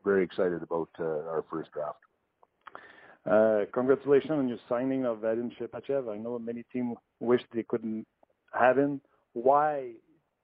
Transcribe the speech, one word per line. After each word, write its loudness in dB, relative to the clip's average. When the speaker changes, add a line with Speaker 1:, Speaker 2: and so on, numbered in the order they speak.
Speaker 1:
very 4
excited 0
about, -4
uh, -2
our 0
first -8
draft. -8
Speaker 2:
Uh, 4
congratulations 2
on 0
your -6
signing -2
of -2
Vadim -2
Shipachev. -6
I -8
know -8
many -8
teams -4
wish 4
they -2
couldn't -4
have 4
him. 0
Why 2